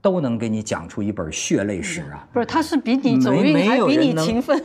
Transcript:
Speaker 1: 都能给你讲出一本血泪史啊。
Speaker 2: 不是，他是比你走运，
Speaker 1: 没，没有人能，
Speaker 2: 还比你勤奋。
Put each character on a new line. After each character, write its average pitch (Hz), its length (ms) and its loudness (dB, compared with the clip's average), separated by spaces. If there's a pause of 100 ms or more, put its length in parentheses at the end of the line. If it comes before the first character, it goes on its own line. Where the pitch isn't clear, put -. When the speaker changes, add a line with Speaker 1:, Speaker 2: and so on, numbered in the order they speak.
Speaker 1:
都 185 200 2
能 120 160 0
给 113 120 -4
你 110 140 -2
讲 87 260 -6
出 104 140 -6
一 101 80 -2
本 87 220 -6
血 - 320 -2
泪 101 160 -4
史 - 220 -8 (100)
啊。 - 200 -16
Speaker 2:
不 247 80 -2
是， 220 60 -2
他 330 140 0
是 311 160 -2
比 247 200 0
你 262 240 2
走 254 120 2
运， 285 200 4
Speaker 1:
没， 208 160 4
没 254 100 2
有 214 100 2
人 285 80 4
能， - 0 -
Speaker 2:
还 330 40 4
比 311 80 4
你 - 60 0
勤 196 280 0
奋。 311 220 0